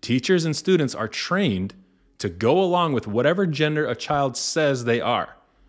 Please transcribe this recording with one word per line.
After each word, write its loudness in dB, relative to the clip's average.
Teachers 2
and -2
students 2
are -4
trained -2
to -4
go 2
along 2
with -2
whatever 2
gender 0
a -2
child -2
says 0
they 2
are. -2